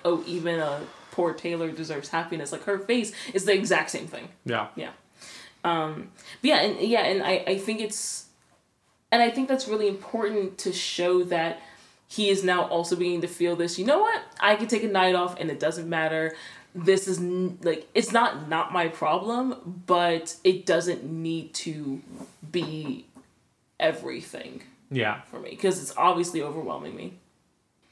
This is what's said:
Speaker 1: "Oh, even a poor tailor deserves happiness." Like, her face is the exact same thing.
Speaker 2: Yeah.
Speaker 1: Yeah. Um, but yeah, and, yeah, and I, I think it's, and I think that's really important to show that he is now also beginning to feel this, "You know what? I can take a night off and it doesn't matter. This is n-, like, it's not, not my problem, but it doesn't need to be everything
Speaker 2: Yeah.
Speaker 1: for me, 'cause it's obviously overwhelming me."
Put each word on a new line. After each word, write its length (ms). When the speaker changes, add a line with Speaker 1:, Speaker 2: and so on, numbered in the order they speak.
Speaker 1:
"Oh, 200
even 360
a 180
poor 220
tailor 380
deserves 360
happiness." 460
Like, 100
her 160
face 320
is 100
the 100
exact 380
same 160
thing. 220
Speaker 2:
Yeah. 220
Speaker 1:
Yeah. 140
Um, 440
but 80
yeah, 120
and, 180
yeah, 240
and 180
I, 240
I 120
think 240
it's, 460
and 100
I 80
think 200
that's 180
really 220
important 680
to 120
show 540
that 360
he 220
is 160
now 220
also 280
beginning 260
to 60
feel 300
this, 200
"You 80
know 140
what? 220
I 160
can 140
take 160
a 20
night 280
off 220
and 140
it 80
doesn't 300
matter. 440
This 320
is 120
n-, 420
like, 320
it's 180
not, 380
not 240
my 140
problem, 1000
but 580
it 220
doesn't 380
need 500
to 480
be 540
everything 840
Speaker 2:
Yeah. 400
Speaker 1:
for 100
me, 160
'cause 240
it's 160
obviously 460
overwhelming 540
me." 180